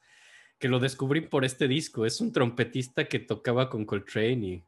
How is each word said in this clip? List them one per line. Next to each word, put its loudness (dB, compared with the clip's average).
que -2
lo 4
descubrí 0
por 0
este 0
disco. 0
Es -2
un -2
trompetista 0
que -2
tocaba 0
con -4
Coltrane -2
y -8